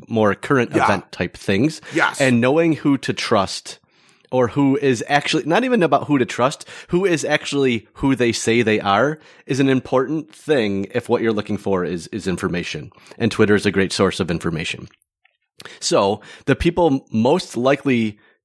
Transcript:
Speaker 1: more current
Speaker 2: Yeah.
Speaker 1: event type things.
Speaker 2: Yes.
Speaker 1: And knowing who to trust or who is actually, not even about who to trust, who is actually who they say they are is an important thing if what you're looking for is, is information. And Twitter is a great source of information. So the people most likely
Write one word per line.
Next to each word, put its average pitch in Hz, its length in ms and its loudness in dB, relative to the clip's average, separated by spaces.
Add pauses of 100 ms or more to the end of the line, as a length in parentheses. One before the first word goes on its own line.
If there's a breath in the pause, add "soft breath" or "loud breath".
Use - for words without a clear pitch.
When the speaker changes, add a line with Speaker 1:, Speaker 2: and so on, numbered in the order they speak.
Speaker 1:
more 107 260 2
current - 400 0
Speaker 2:
Yeah. 156 100 2
Speaker 1:
event 101 280 0
type - 240 -6
things. 113 440 -2 (140 loud breath)
Speaker 2:
Yes. - 260 0
Speaker 1:
And 127 200 4
knowing 156 320 2
who 139 260 0
to - 140 -6
trust - 680 -2 (540 soft breath)
or 127 160 2
who 139 300 2
is 135 280 0
actually, 147 380 0
not 175 180 0
even 247 220 0
about 139 240 0
who 147 100 2
to 123 80 2
trust, - 380 -2 (240 loud breath)
who 175 180 0
is 160 180 0
actually 135 720 0
who 135 220 0
they 117 160 2
say 117 300 0
they 107 180 2
are 113 400 0 (260 soft breath)
is 135 140 -2
an 135 80 2
important 135 680 -2
thing 104 580 -2
if - 160 -4
what 113 140 0
you're 110 100 0
looking 104 260 -4
for 92 260 -2
is, 82 240 -6
is 98 180 -8
information. 85 640 -6 (280 loud breath)
And 113 120 0
Twitter 104 240 2
is 98 120 0
a 104 40 4
great 95 220 0
source 95 260 0
of 87 140 -2
information. - 560 -6 (920 loud breath)
So 107 440 0 (240 loud breath)
the 135 100 2
people 165 560 0
most 131 440 0
likely 123 640 0 (260 soft breath)